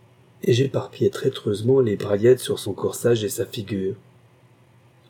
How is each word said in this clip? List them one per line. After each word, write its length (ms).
et 100
j'éparpillai 560
traîtreusement 680
les 160
braillettes 440
sur 200
son 140
corsage 500
et 60
sa 160
figure. 500